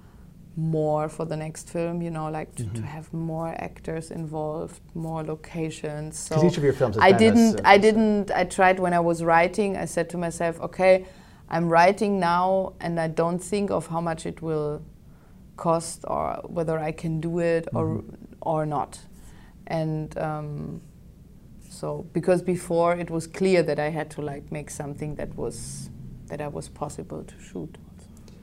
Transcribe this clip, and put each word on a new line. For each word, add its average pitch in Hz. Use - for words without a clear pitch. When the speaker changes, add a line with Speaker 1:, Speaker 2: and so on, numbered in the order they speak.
Speaker 1:
more 156
for 160
the 160
next 156
film, 170
you 170
know, 156
like, 156
to, 123
to 104
Speaker 2:
Mm-hmm. 110
Speaker 1:
have 156
more 165
actors 160
involved, 156
more 160
locations. 156
Speaker 2:
'Cause 156
Speaker 1:
So 175
Speaker 2:
each -
of 151
your 143
films 123
has 110
Speaker 1:
I 185
Speaker 2:
been -
a -
Speaker 1:
didn't, 220
Speaker 2:
s-, 202
Speaker 1:
I 196
Speaker 2:
a -
s- 202
Speaker 1:
didn't, 214
I 180
tried 185
when 180
I 175
was 170
writing, 175
I 165
said 165
to 175
myself, 170
"Okay, 185
I'm 170
writing 190
now, 185
and 170
I 165
don't 170
think 202
of 170
how 165
much 165
it -
will 151
cost 165
or -
whether 160
I 156
can 160
do 170
it 165
or, 165
Speaker 2:
Mm-hmm. -
Speaker 1:
or 156
not." 147
And, 156
um, 156
so, 151
because 180
before 175
it 170
was 165
clear 190
that 151
I 151
had 151
to, -
like, 147
make 151
something 147
that 147
was, -
that 151
I 147
was 156
possible 156
to -
shoot. -